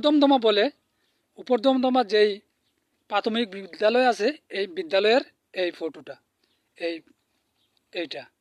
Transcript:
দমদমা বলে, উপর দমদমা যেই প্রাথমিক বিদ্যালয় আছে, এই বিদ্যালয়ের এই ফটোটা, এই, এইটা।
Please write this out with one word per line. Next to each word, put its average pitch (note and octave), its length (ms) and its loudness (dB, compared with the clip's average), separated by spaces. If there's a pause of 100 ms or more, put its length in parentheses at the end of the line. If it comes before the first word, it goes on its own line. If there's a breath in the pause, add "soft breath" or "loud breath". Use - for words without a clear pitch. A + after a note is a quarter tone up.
দমদমা C#4+ 420 4
বলে, G#3 180 4 (720)
উপর B3 260 -2
দমদমা B3+ 380 2 (100)
যেই G#3+ 180 4 (800)
প্রাথমিক A3 440 -2
বিদ্যালয় G#3+ 580 0
আছে, G3+ 160 -2 (300)
এই G3 80 -4 (100)
বিদ্যালয়ের G3 460 2 (400)
এই F3 160 -2
ফটোটা, D3 380 -12 (640)
এই, E3+ 160 -6 (1000)
এইটা। D#3 300 -10 (180)